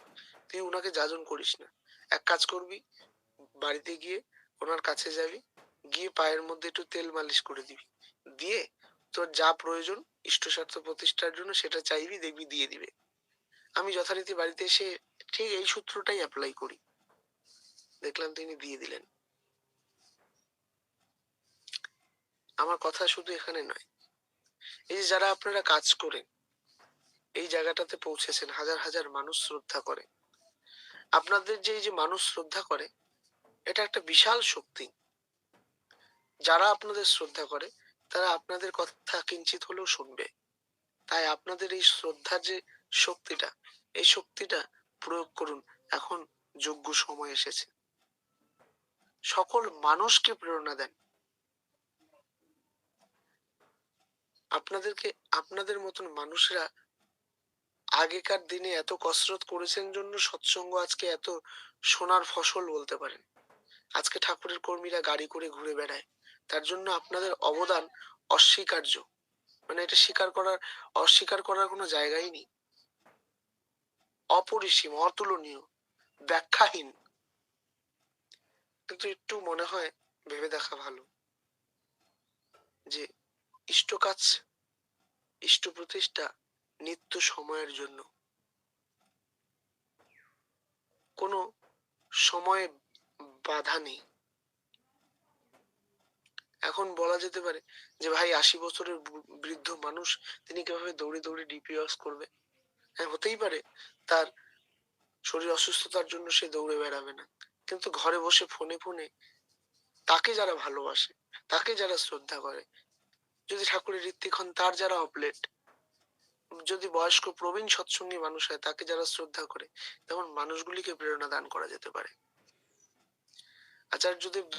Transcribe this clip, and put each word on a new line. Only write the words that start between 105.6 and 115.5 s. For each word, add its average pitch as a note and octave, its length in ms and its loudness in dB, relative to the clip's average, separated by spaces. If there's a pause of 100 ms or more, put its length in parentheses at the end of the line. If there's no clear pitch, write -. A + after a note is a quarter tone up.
জন্য E3+ 260 -8
সে E3 180 2
দৌড়ে D3+ 280 -2
বেড়াবে C#3 360 -6
না, - 140 -18 (400)
কিন্তু F3+ 240 -6
ঘরে E3 280 2
বসে E3+ 260 6
ফোনে E3 320 -6
ফোনে E3 320 -10 (960)
তাকে - 280 6
যারা G3 220 2
ভালোবাসে, C#3 580 -2 (340)
তাকে - 280 2
যারা F#3 220 0
শ্রদ্ধা C#3+ 420 -6
করে, C#3 260 -10 (840)
যদি G3 180 -2
ঠাকুরের F#3 420 -2
ঋত্বিক - 280 -4
হন, F#3 180 -2
তার F#3 220 4
যারা F#3 200 2
অবলেট, D3+ 520 -4 (1160)